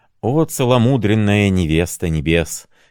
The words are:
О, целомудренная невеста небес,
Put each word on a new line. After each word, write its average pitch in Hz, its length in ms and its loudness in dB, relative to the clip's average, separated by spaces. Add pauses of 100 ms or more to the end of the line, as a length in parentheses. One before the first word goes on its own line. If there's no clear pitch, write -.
(200)
О, 143 240 -2
целомудренная 110 1080 2
невеста 85 600 -2
небес, 80 580 -2 (240)